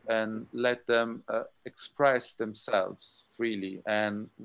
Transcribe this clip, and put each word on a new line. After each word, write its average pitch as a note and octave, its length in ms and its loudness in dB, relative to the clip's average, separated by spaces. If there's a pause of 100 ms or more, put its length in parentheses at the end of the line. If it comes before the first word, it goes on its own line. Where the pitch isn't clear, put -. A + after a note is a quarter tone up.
and A2 440 0
let A#2+ 340 0
them, A#2 420 2
uh, A2+ 160 -2 (200)
express - 720 0
themselves G#2 960 -2
freely G2 560 -4
and G#2+ 420 0 (160)